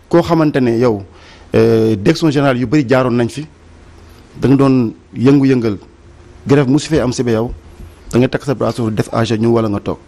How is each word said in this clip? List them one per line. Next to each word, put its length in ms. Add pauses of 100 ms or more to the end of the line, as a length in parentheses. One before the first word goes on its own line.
koo 140
xamante 400
ne 160
yow, 240 (540)
euh, 400
direction 340
générale 300
yu 80
bari 200
jaaroon 300
nañ 120
fi, 180 (920)
da 100
nga 60
doon 380 (240)
yëngu-yëngal, 600 (680)
grève 240
mu 80
si 120
fee 100
am 120
si 120
ba 80
yow, 200 (600)
da 80
nga 80
takk 180
sa 80
bracelet 400
def 180
A 140
G 100
ñëw 140
wala 180
nga 120
toog. 180 (100)